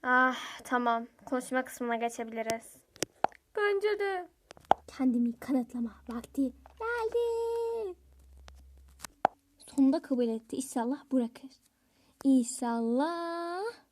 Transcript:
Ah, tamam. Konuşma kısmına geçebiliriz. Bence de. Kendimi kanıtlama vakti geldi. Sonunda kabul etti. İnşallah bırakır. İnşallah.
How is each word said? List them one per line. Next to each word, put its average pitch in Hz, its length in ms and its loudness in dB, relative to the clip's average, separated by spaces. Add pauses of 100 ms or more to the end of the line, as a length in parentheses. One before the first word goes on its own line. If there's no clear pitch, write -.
Ah, 254 320 6 (280)
tamam. 240 440 2 (180)
Konuşma 254 400 -2
kısmına 240 300 -4
geçebiliriz. 226 800 -4 (800)
Bence 415 420 2
de. 381 300 -2 (580)
Kendimi 240 520 0
kanıtlama 240 520 -2 (180)
vakti 233 320 -6 (380)
geldi. 466 1160 -2 (1600)
Sonunda 277 440 2
kabul 247 260 0
etti. 226 280 -6
İnşallah 254 560 -4
bırakır. 254 380 -2 (760)
İnşallah. 277 1400 0 (280)